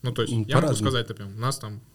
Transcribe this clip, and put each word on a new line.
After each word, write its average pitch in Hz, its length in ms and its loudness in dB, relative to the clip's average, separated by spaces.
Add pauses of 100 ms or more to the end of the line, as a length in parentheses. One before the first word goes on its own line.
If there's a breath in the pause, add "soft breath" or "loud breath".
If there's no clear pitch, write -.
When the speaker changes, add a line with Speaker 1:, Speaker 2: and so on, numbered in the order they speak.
Speaker 1:
Ну, 123 100 0
то 117 100 0
есть, 101 120 0
Speaker 2:
М, 113 120 2
Speaker 1:
я 131 100 2
могу 165 120 6
Speaker 2:
по-разному. 107 220 2
Speaker 1:
сказать, 120 180 0
например, 101 280 -10
у 107 40 -8
нас 123 180 0
там 107 220 -10 (140)